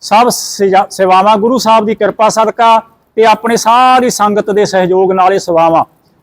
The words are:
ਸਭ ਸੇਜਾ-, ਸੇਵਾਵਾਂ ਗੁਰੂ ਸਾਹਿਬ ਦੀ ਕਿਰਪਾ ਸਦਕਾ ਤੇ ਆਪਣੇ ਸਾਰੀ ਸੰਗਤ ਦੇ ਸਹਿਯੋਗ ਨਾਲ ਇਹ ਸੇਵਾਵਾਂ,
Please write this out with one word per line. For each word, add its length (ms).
ਸਭ 280
ਸੇਜਾ-, 600
ਸੇਵਾਵਾਂ 480
ਗੁਰੂ 200
ਸਾਹਿਬ 280
ਦੀ 100
ਕਿਰਪਾ 340
ਸਦਕਾ 520
ਤੇ 100
ਆਪਣੇ 320
ਸਾਰੀ 520
ਸੰਗਤ 420
ਦੇ 140
ਸਹਿਯੋਗ 460
ਨਾਲ 220
ਇਹ 60
ਸੇਵਾਵਾਂ, 440